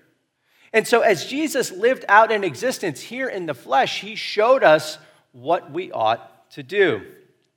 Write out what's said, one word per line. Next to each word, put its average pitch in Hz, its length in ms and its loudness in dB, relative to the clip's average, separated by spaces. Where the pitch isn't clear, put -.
And 220 140 0
so 233 140 2
as 190 260 2
Jesus 277 440 -4
lived 240 360 -2
out 214 240 6
in 208 120 -2
existence 185 580 -6
here 254 280 -10
in 185 160 -8
the 151 80 -6
flesh, 240 480 -2
he 208 140 -14
showed 226 480 2
us 156 340 4
what 147 380 -4
we 180 200 -10
ought - 600 -4
to 147 120 -16
do. 135 400 0